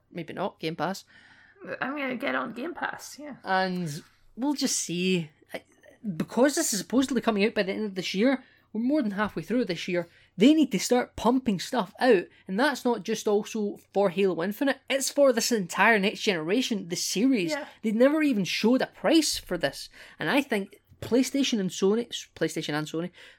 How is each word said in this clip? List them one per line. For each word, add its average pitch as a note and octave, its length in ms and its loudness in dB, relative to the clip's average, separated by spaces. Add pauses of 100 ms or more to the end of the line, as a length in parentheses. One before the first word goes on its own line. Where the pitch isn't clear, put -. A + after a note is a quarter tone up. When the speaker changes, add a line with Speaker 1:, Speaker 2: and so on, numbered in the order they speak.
(100)
Speaker 1:
maybe E3 220 -12
not, F#3 260 -6
Game D#3+ 180 -6
Pass. F3 280 -4 (760)
Speaker 2:
I'm C4+ 160 -6
gonna C4 200 -6
get - 180 -4
on A#3+ 200 -6
Game B3 200 -10
Pass, - 460 -10
yeah. - 240 -14
Speaker 1:
And F3+ 580 -2 (340)
we'll C#4 180 -2
just - 240 -2
see. F3 520 0 (220)
I, - 100 -12 (540)
because C4 380 2
this D#4 180 0
is G3+ 80 -4
supposedly A#3+ 400 0
coming G#3 240 2
out A3+ 100 0
by G#3 80 2
the F#3 100 -4
end G#3 120 -6
of G3 100 -8
this F#3 200 -6
year, B3+ 280 2 (300)
we're G#3+ 80 -6
more C#4 220 2
than G#3 100 -2
halfway F#3+ 300 -4
through A#3+ 240 -2
this F3 200 -6
year. F3 220 -2 (280)
They C4 180 8
need D#4 180 4
to F#3 60 2
start - 380 0
pumping A#3+ 440 0
stuff A3+ 400 -4
out, G#3 240 4 (240)
and F#3+ 100 -4
that's C4+ 260 0
not A3+ 200 -2
just A3 240 -4
also G#3 480 0 (160)
for G3 160 4
Halo F3+ 340 0
Infinite, B3+ 360 -2 (100)
it's C4 220 -2
for C#4 220 6
this A3+ 200 0
entire G#3 460 4
next F#3 220 0
generation, F#3+ 680 -2
the E3+ 80 -6
series. A3+ 540 0
Speaker 2:
Yeah. D4 160 -6 (160)
Speaker 1:
They A3 100 0
never C#4 300 6
even A3+ 220 2
showed A#3 360 2
a - 60 -2
price D4 500 2
for - 220 -6
this, - 320 -4 (280)
and D3+ 120 -2
I C4+ 100 2
think G#3 360 -4 (260)
PlayStation B3+ 560 0
and F#3 120 -2
Sony, G#3+ 360 0 (300)
PlayStation D#3+ 380 -4
and D3+ 120 -4
Sony, E3+ 240 -6 (280)